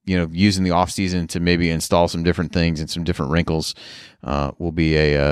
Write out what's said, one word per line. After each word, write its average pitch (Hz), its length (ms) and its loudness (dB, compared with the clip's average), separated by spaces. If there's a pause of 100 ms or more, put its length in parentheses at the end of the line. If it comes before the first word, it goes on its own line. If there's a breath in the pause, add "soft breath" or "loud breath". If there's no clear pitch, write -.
you 92 120 0
know, 85 140 0
using 95 320 2
the 90 80 0
off 87 180 2
season 90 380 -2
to 90 120 -6
maybe 87 300 2
install 85 380 2
some 85 160 -6
different 85 280 0
things 82 280 0
and 80 100 -6
some 85 140 -6
different 78 280 -2
wrinkles, 80 440 0 (480 loud breath)
uh, 69 340 -2
will 85 140 -4
be 80 260 2
a, 76 180 4 (160)